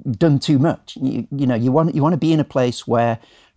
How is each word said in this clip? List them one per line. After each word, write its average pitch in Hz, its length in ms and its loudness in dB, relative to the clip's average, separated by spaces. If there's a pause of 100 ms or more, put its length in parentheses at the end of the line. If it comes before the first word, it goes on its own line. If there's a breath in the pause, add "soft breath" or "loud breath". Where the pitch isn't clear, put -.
done 139 300 2
too 151 180 2
much. - 420 -2
You, 123 320 -4
you 139 140 -4
know, 127 80 0
you 120 180 0
want, 160 220 2
you 147 80 0
want 156 120 2
to 165 40 -2
be 156 140 0
in 156 80 2
a 143 60 0
place 127 420 -4
where 117 320 0 (380 soft breath)